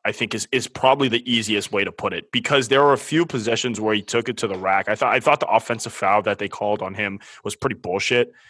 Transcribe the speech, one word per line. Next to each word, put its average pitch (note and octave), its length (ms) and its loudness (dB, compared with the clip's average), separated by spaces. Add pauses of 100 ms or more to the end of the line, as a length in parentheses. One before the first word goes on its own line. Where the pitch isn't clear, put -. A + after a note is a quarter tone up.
I G#2+ 80 -2
think A2+ 220 -4
is, G#2+ 180 -4
is B2+ 160 -2
probably C3+ 400 2
the A#2+ 220 -2
easiest G#2+ 420 0
way G2 120 2
to F2+ 60 -4
put G2 220 -4
it, E2+ 200 -8
because C3+ 360 2
there C3+ 160 6
were C#3+ 80 8
a B2+ 60 4
few D#3+ 260 0
possessions A2+ 560 -2
where G#2+ 140 2
he G#2 80 -2
took A#2 260 -2
it B2 80 -4
to A#2 100 -4
the F#2+ 120 -4
rack. F#2+ 320 0
I G#2+ 40 2
thought, A#2 200 0
I B2+ 60 2
thought D3+ 200 4
the - 80 0
offensive - 460 0
foul G2+ 280 2
that G#2 160 -2
they G2+ 100 -6
called G#2 340 -4
on F#2+ 100 -6
him G2 260 -6 (260)
was G#2 120 -6
pretty B2+ 200 -4
bullshit. A#2+ 560 0 (160)